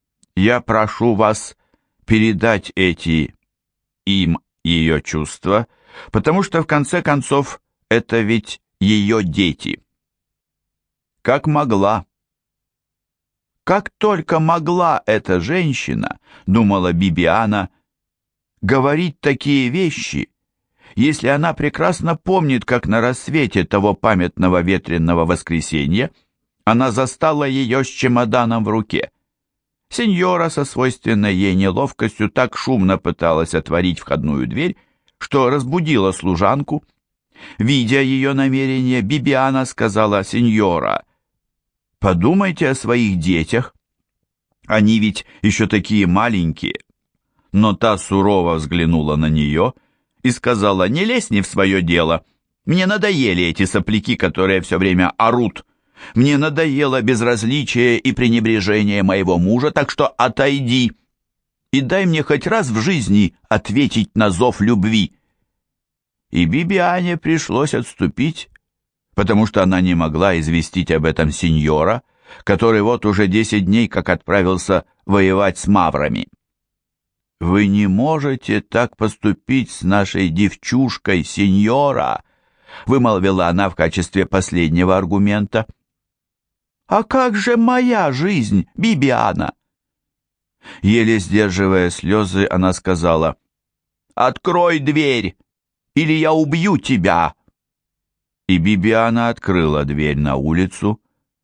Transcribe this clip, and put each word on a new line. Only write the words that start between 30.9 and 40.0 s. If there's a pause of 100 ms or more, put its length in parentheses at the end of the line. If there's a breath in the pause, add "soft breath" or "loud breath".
ей
неловкостью
так
шумно
пыталась
отворить
входную
дверь, (420)
что
разбудила
служанку. (760 loud breath)
Видя
её
намерение,
Бибиана
сказала: